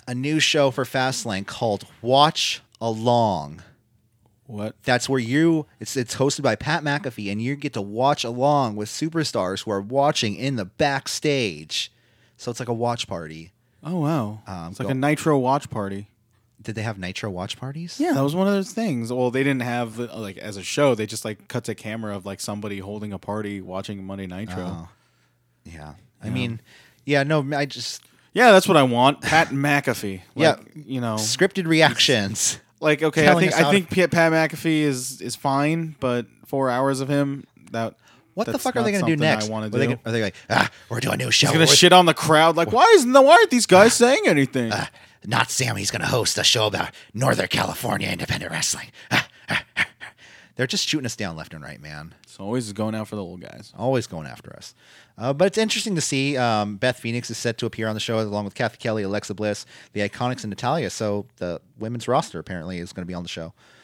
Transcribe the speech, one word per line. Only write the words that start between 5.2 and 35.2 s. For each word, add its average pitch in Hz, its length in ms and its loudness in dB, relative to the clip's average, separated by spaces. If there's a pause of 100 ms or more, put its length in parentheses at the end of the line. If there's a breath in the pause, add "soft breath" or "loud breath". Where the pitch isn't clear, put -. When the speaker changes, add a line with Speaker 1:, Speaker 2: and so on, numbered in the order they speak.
Speaker 1:
you, 151 460 0 (120)
it's, - 180 -10
it's 123 200 -6
hosted 139 260 0
by 120 140 2
Pat 151 260 -4
McAfee, 139 480 -6
and 101 100 -6
you 123 140 -4
get 143 200 -8
to 117 60 -4
watch 113 440 0
along 123 500 0
with 104 140 -6
superstars 135 760 -4
who 113 60 -8
are 98 100 0
watching 123 540 0
in 131 220 -4
the 104 80 -4
backstage. 131 1300 -4 (440)
So - 140 -10
it's 117 80 -10
like 120 100 -8
a 120 60 -2
watch 120 320 -4
party. 80 460 -12 (320)
Speaker 2:
Oh, 175 160 -4
wow. 127 480 -2
Speaker 1:
Um, 87 220 -12
Speaker 2:
It's 98 100 -16
like 123 80 -4
Speaker 1:
go - 40 -2
Speaker 2:
a - 20 0
Nitro 147 440 2
watch 135 320 0
party. 101 380 -6 (520)
Speaker 1:
Did 107 160 -10
they 110 60 -4
have 110 140 -4
Nitro 95 320 -8
watch 92 280 -8
parties? 151 420 -12
Speaker 2:
Yeah, 330 140 0
that 139 100 2
was 143 140 0
one 185 100 2
of 202 60 2
those 196 200 -2
things. 127 400 -4
Well, 123 200 0
they 131 100 0
didn't 135 200 0
have, 120 360 -4
uh, 117 180 -8
like, 98 200 -10
as - 200 -12
a 95 60 -12
show, 139 320 2
they 107 120 -2
just, - 180 -10
like, 110 240 -10
cut 123 160 -6
to 113 100 -6
camera 107 400 -8
of, 95 100 -10
like, 98 140 -10
somebody 104 400 -8
holding 101 340 -10
a 95 60 -10
party 101 420 -8
watching 95 440 -10
Monday 98 240 -10
Nitro. 92 360 -10
Speaker 1:
Oh. 85 240 -10 (760)
Yeah. 76 300 -16 (280)
I - 40 -10
Speaker 2:
Yeah. 120 60 -4
Speaker 1:
mean, 120 280 -4 (440 soft breath)
yeah, 139 200 2
no, 151 280 2
I 143 140 -2
just - 360 -12 (300 soft breath)
Speaker 2:
Yeah, 233 200 8
that's 190 160 8
what 180 80 6
I 147 80 8
want. 127 380 4
Pat 160 260 4
<laughs> - 20 -14
McAfee. 135 720 -2 (160)
Like, 151 220 4
Speaker 1:
Yeah. - 280 -20
Speaker 2:
you 127 140 -6
know. 113 160 -4
Speaker 1:
Scripted 143 500 0
reactions. 139 920 4 (180)
Speaker 2:
Like, 151 240 2
okay, 156 200 2
I 147 40 6
Speaker 1:
Telling 165 160 6
Speaker 2:
think, 185 120 4
Speaker 1:
us - 40 2
how 165 100 6
Speaker 2:
I - 40 4
Speaker 1:
to 202 60 6
Speaker 2:
think 175 120 -2
P-, 180 160 4
Pat 165 260 4
McAfee 160 500 0
is, 131 380 -2